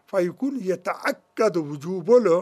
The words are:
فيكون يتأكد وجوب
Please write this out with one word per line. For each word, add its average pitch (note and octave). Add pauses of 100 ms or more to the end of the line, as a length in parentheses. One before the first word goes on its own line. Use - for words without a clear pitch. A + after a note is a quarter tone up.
فيكون G3
يتأكد F#3
وجوب D#3 (300)